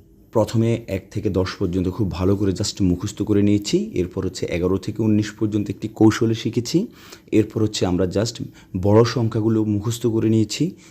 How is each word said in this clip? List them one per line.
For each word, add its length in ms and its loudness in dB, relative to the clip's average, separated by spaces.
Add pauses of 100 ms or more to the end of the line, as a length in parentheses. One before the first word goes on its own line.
(320)
প্রথমে 540 0
এক 240 -6
থেকে 200 -4
দশ 280 -2
পর্যন্ত 300 -2
খুব 220 -4
ভালো 260 0
করে 160 0
just 320 -4
মুখস্থ 380 -2
করে 200 2
নিয়েছি। 520 2
এরপর 300 -4
হচ্ছে 220 -6
এগারো 320 0
থেকে 240 -6
উনিশ 300 2
পর্যন্ত 380 -2
একটি 180 -8
কৌশলে 460 4
শিখেছি। 520 -2 (460)
এরপর 300 2
হচ্ছে 240 -2
আমরা 180 0
just 400 -2 (380)
বড় 220 6
সংখ্যাগুলো 600 0
মুখস্থ 420 -2
করে 220 0
নিয়েছি। 480 0 (140)